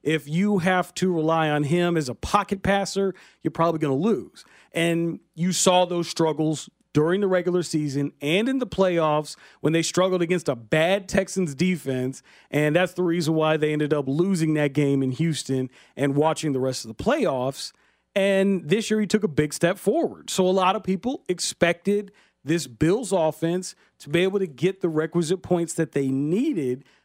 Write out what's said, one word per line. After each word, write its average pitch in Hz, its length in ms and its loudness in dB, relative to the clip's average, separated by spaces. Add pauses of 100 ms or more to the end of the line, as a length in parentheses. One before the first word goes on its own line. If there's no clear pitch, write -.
If 151 240 -2
you 196 300 2
have 180 380 0
to 185 180 0
rely 160 360 2
on 147 140 0
him 175 320 2
as 143 140 -2
a 117 60 -8
pocket 202 480 -2
passer, 196 500 0 (280)
you're 156 100 -4
probably 160 280 0
gonna 147 160 0
lose. 175 480 -2 (300)
And 170 480 -2 (120)
you 180 200 0
saw 180 320 4
those 175 240 -2
struggles 156 600 -2 (240)
during 170 280 2
the 202 60 2
regular 180 340 0
season 143 500 -2 (100)
and 185 280 0
in 262 80 0
the 254 80 -4
playoffs 160 720 0 (260)
when 151 100 0
they 160 120 2
struggled 185 400 0
against 147 260 -2
a 135 60 0
bad 165 520 0
Texans 185 460 -2
defense. 135 680 -2 (260)
And 151 260 2
that's 180 180 2
the 180 100 -2
reason 165 320 0
why 156 220 2
they 151 140 0
ended 151 220 0
up 147 140 0
losing 160 480 0
that 147 180 0
game 139 300 2
in 131 80 0
Houston 135 580 -2 (260)
and 139 200 -2
watching 151 380 0
the 131 60 -2
rest 127 260 -4
of 110 100 -14
the - 80 -10
playoffs. 156 680 -2 (440)
And 196 520 2
this 208 220 0
year 214 100 0
he 208 60 0
took 202 180 0
a 208 40 0
big 151 260 -2
step 180 240 0
forward. 262 540 -2
So 185 160 2
a - 20 2
lot 185 260 2
of 214 80 -8
people 190 460 -4
expected 185 840 -2 (320)
this 151 220 -2
Bills 175 480 0
offense 170 600 -2 (240)
to - 100 -18
be 156 120 2
able 190 180 0
to 190 80 -2
get 156 340 -2
the 175 80 0
requisite 160 540 -2
points 170 320 0
that 160 160 -2
they 139 160 -2
needed 147 760 -2 (220)